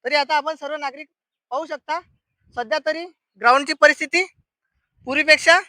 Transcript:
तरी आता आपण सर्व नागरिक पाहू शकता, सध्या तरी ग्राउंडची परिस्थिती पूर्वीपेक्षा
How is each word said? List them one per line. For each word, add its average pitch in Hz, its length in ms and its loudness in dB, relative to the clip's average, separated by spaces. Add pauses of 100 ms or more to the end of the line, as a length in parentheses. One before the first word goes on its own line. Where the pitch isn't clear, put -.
तरी 269 100 -4
आता 294 220 0
आपण 302 180 -4
सर्व 285 200 -10
नागरिक 285 320 -12 (420)
पाहू 285 160 -6
शकता, 302 340 -8 (560)
सध्या 240 300 -4
तरी 320 200 -6 (340)
ग्राउंडची 269 340 2
परिस्थिती 311 500 2 (800)
पूर्वीपेक्षा 302 640 2